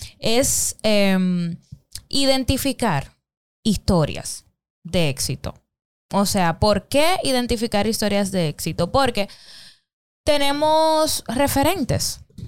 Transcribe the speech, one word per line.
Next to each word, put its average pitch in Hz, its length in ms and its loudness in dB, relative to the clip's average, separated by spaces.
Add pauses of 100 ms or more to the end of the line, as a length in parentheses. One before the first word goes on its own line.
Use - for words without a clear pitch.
(200)
es, - 640 0
em, 185 760 2 (520)
identificar 262 1040 0 (480)
historias - 840 -2 (380)
de 165 260 0
éxito. - 460 -6 (580)
O 196 140 2
sea, 175 320 0
¿por 202 280 2
qué 320 360 2
identificar 233 640 -2
historias 202 440 -2
de 180 160 0
éxito? 170 440 -4
Porque 240 360 0 (960)
tenemos 311 1040 2
referentes. 277 960 0 (260)